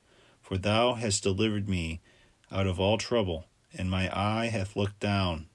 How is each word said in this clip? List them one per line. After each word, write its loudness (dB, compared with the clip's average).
For -4
thou 4
hast -2
delivered 0
me -2
out 0
of -2
all 4
trouble, -2
and -4
my 0
eye 0
hath -4
looked -2
down 0